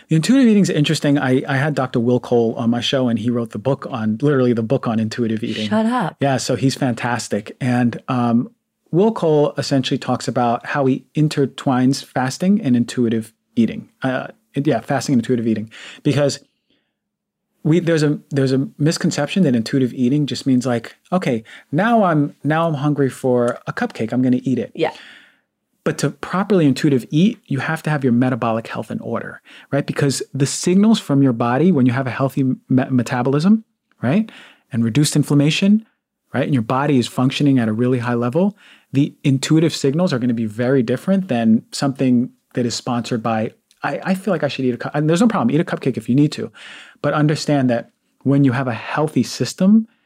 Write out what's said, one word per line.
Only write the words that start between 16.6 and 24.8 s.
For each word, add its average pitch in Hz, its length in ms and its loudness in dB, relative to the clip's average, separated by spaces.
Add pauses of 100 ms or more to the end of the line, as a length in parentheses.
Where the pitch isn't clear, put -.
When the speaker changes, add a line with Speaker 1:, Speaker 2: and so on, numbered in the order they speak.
Speaker 1:
we, 160 160 4
there's 160 240 2
a, 147 160 0 (100)
there's 135 220 0
a 135 260 0
misconception 151 640 0
that 131 120 4
intuitive 120 400 -2
eating 131 320 0
just - 180 -8
means, 127 220 2
like, 120 280 -4 (160)
"Okay, 160 320 0 (280)
now 220 320 2
I'm, 156 400 0
now 160 240 0
I'm 160 80 -2
hungry 139 340 0
for 123 560 0
a - 80 -8
cupcake, 120 400 -6
I'm 127 80 0
gonna 127 220 2
eat 123 160 0
it." 107 160 -8
Speaker 2:
Yeah. - 180 -2 (920)